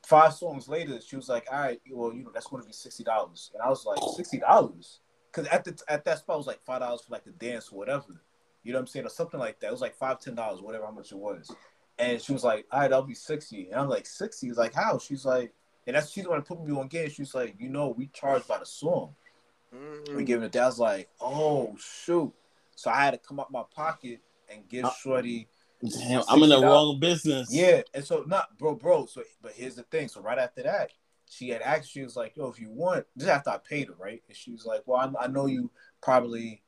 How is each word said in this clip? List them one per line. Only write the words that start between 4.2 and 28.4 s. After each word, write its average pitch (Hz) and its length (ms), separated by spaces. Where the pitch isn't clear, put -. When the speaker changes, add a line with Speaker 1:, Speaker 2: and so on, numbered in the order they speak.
Speaker 1:
dollars?" - 640
'Cause 151 160
at 170 160
the, - 240
at 147 160
that 160 140
spot, 165 180
it - 20
was, 143 80
like, 117 180
five 127 160
dollars 120 220
for, 120 100
like, 107 120
the 98 80
dance 113 400
or 101 60
whatever. 107 440
You 117 100
know 131 60
what 127 40
I'm 123 60
saying? 131 180
Or 131 40
something 165 300
like 110 200
that. 104 80
It 110 40
was, 123 80
like, 120 140
five, 131 260
ten 127 140
dollars, 107 260
whatever, 107 260
how 107 60
much 107 200
it 98 60
was. 98 320
And 120 220
she - 120
was 127 120
like, 110 260
"All 135 100
right, 139 80
that'll 131 160
be 131 100
sixty." 107 560
And 117 100
I'm 139 80
like, 113 180
"Sixty?" - 420
He's 120 100
like, 113 160
"How?" 175 240
She's 135 260
like, 127 280
and 123 100
that's, 151 140
she's 196 140
the 180 60
one 151 120
put 170 200
me 151 160
on 131 100
game. 160 220
She 147 120
was 139 120
like, 117 240
"You 123 120
know, 143 180
we 123 200
charge 139 380
by - 120
the - 80
song." 143 480
Speaker 2:
Mm. 147 420
Speaker 1:
We 143 80
give 120 180
it 107 120
a, 123 80
I 127 40
was 120 120
like, 101 300
"Oh, 135 580
shoot." 170 540
So - 140
I 135 140
had 143 80
to - 60
come 143 220
out 127 100
my 123 140
pocket 151 460
and 107 160
give 123 160
Speaker 3:
Uh, 127 60
Speaker 1:
Shorty 120 580
Speaker 3:
Damn, 123 460
I'm 143 140
in 156 80
the 139 60
Speaker 1:
sixty 131 60
dollars. - 20
Speaker 3:
wrong 143 360
business. 151 520
Speaker 1:
Yeah, 165 300
and 139 100
so, 156 220
not, 185 320